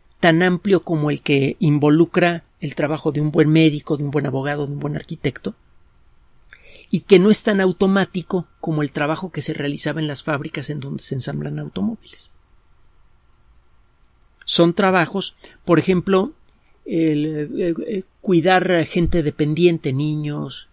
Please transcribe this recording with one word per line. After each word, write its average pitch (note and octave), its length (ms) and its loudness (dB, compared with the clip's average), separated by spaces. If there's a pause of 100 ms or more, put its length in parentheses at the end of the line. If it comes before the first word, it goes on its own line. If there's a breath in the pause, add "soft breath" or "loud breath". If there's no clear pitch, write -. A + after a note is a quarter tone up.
(200)
tan E3 240 4
amplio F3+ 400 2
como D3+ 260 -2
el C#3+ 120 -4
que C#3 380 0
involucra D#3+ 840 2 (160)
el C#3+ 160 -10
trabajo D3+ 380 -2
de D3 80 -2
un D3+ 100 0
buen D3+ 180 4
médico, D#3 460 2
de C#3 80 -6
un C#3+ 80 -6
buen C#3+ 140 -2
abogado, C#3+ 420 -4
de C#3+ 60 -10
un C#3+ 60 -10
buen C#3+ 180 -6
arquitecto, - 580 -8 (1300 loud breath)
y F3 120 -2
que - 160 6
no G3 140 6
es - 120 2
tan G3+ 180 0
automático F#3+ 840 0 (140)
como D3+ 220 -4
el C#3+ 100 -4
trabajo D#3 400 -4
que D3+ 100 -8
se D#3 120 -4
realizaba D3 480 -4
en D3+ 60 -2
las C#3+ 140 -6
fábricas D3 480 -6
en D3 120 -8
donde C#3 200 -10
se - 140 -8
ensamblan D3 440 -6
automóviles. - 720 -8 (2000)
Son E3+ 300 2
trabajos, F#3 640 0 (260 loud breath)
por E3 160 4
ejemplo, F#3+ 540 0 (520)
el, D#3+ 400 0 (340)
eh, F3 140 -2 (140)
eh, F#3+ 160 -6 (160)
cuidar F3+ 540 2
a E3 120 2
gente E3+ 380 0
dependiente, D3+ 720 0
niños, D3 800 -6